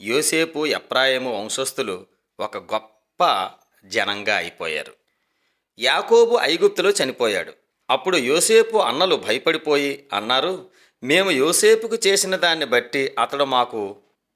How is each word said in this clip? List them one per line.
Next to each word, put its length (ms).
యోసేపు, 640
ఎఫ్రాయిము 760
వంశస్థులు 640
ఒక 180
గొప్ప 920
జనంగా 500
అయిపోయారు. 580
యాకోబు 600
ఐగుప్తులో 480
చనిపోయాడు. 640
అప్పుడు 280
యోసేపు 600
అన్నలు 380
భయపడిపోయి 1000
అన్నారు, 560
"మేము 280
యోసేపుకు 680
చేసిన 280
దాన్ని 300
బట్టి 540
అతడు 240
మాకు 520